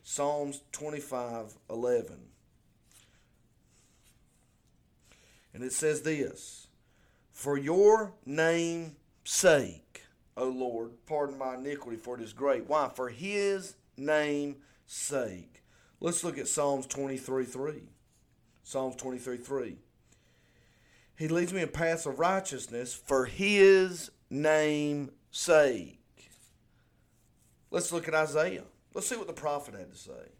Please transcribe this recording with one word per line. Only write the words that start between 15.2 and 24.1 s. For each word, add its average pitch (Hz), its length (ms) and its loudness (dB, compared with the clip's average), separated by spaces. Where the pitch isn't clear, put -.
Let's 170 240 -2
look 160 160 -4
at - 80 -6
Psalms 139 400 0
twenty-three 131 600 -4
three. 135 420 -8
Psalms 131 320 -4
twenty-three 127 440 -8
three. 123 400 -6
"He 156 100 -6
leads 170 260 0
me 185 100 -2
in 147 60 -2
paths 165 380 0
of 131 140 -6
righteousness 143 760 -2
for 131 320 2
his 190 840 6